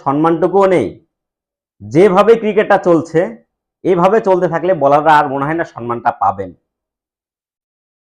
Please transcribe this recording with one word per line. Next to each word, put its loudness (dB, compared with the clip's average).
সম্মানটুকুও 0
নেই? 0
যেভাবে 2
ক্রিকেটটা 0
চলছে, 0
এভাবে 2
চলতে 0
থাকলে -2
বোলাররা 2
আর 2
মনে -4
হয় -4
না -4
সম্মানটা -6
পাবেন। -4